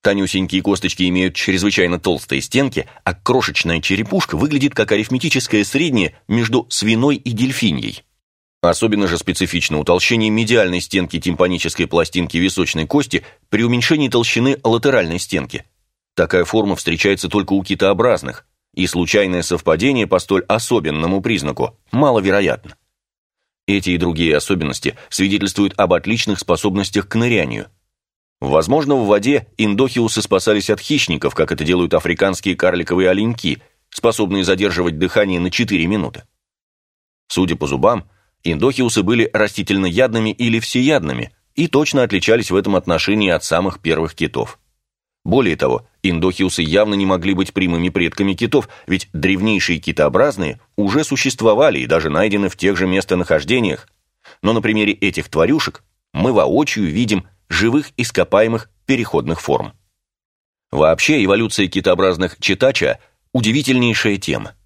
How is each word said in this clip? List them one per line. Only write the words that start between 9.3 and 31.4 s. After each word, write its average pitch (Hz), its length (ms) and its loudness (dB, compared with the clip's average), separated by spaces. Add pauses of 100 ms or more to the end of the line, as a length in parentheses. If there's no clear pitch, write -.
утолщение 90 500 2
медиальной 107 520 2
стенки 85 400 -4
тимпанической 85 680 -2
пластинки 85 500 -2
височной 85 500 -2
кости 139 380 -2 (240)
при 107 140 0
уменьшении 123 460 0
толщины 120 560 0
латеральной 110 560 2
стенки. - 440 -6 (500)
Такая 87 300 2
форма 101 320 0
встречается 92 540 0
только 98 240 0
у 95 80 0
китообразных, 95 840 0 (300)
и 90 120 -2
случайное 90 560 0
совпадение 92 640 0
по 92 120 2
столь 95 280 0
особенному 90 760 0
признаку 73 560 -4 (120)
маловероятно. 101 840 0 (920)
Эти 98 240 0
и 87 80 0
другие 82 380 0
особенности 73 600 -2 (120)
свидетельствуют 98 680 0
об 95 140 2
отличных 104 480 0
способностях 98 680 -2
к - 60 -8
нырянию. 92 540 0 (720)
Возможно, 104 560 2
в 113 100 0
воде 117 420 2 (100)
индохиусы 110 640 0
спасались 104 480 0
от 101 100 0
хищников, 82 540 -2
как 78 180 0